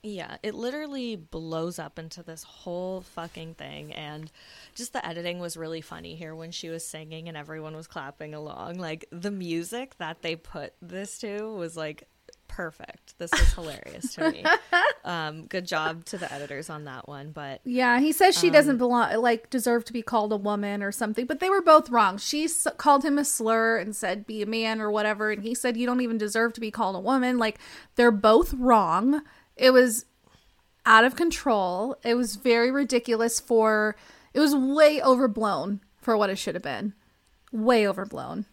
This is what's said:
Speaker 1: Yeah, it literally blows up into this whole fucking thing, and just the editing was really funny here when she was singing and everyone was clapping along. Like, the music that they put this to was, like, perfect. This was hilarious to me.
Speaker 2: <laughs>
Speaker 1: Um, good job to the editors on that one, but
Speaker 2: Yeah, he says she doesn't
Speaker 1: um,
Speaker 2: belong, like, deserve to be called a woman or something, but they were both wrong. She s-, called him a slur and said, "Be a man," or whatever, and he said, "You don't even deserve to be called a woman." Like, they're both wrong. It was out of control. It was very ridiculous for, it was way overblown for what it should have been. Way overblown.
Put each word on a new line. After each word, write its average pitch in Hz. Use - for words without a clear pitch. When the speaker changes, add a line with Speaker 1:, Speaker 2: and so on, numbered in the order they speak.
Speaker 1:
Yeah, 202
it 214
literally 262
blows 160
up 151
into 165
this 160
whole 185
fucking 165
thing, 147
and 151
just 247
the -
editing 175
was 170
really 165
funny 165
here 160
when 165
she -
was 165
singing 160
and 165
everyone 156
was 156
clapping 151
along. 151
Like, 160
the 180
music 185
that 160
they 160
put -
this 185
to 214
was, 170
like, 156
perfect. -
This 170
was -
hilarious -
to 320
me. -
Speaker 2:
<laughs> 339
Speaker 1:
Um, 160
good 180
job 165
to -
the 170
editors 143
on 151
that 131
one, 143
but 143
Speaker 2:
Yeah, 247
he 302
says 370
she 349
doesn't 294
Speaker 1:
um, 240
Speaker 2:
belong, 240
like, 233
deserve 233
to -
be 233
called 214
a 214
woman 202
or 202
something, 226
but 277
they 370
were 392
both 320
wrong. 202
She 302
s-, -
called 277
him 285
a 294
slur 226
and 202
said, 202
"Be 214
a 202
man," 220
or 208
whatever, 214
and 208
he 226
said, 247
"You 240
don't 247
even 226
deserve 226
to 233
be 220
called 196
a 180
woman." 247
Like, 220
they're 240
both 220
wrong. 247
It 254
was 247
out 226
of 254
control. 220
It 233
was 233
very 233
ridiculous 233
for, 214
it 285
was 294
way 294
overblown 208
for 226
what 208
it 196
should 185
have 185
been. 147
Way 220
overblown. 196